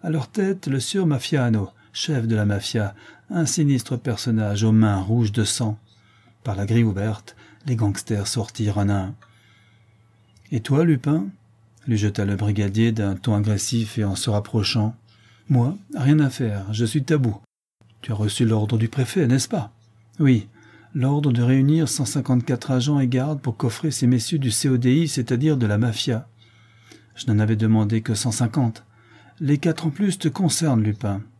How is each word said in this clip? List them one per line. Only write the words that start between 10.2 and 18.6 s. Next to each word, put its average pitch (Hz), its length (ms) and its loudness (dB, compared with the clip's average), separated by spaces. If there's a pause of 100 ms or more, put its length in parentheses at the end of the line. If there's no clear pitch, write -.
Et 131 80 0
toi, 139 240 2
Lupin ? » 156 420 2 (600)
lui 117 100 0
jeta 104 300 0
le 101 100 -2
brigadier 104 560 0
d'un 101 220 -2
ton 107 200 -2
agressif 107 640 -2
et 107 60 0
en 98 100 -2
se - 160 -6
rapprochant. « 107 640 0 (560)
Moi, 131 260 2 (180)
rien 151 260 4
à 139 100 2
faire, 104 420 -4
je 113 140 0
suis 139 180 -2
tabou. » « 127 320 0 (640)
Tu - 120 -8
as - 20 -2
reçu 107 320 0
l'ordre 110 320 2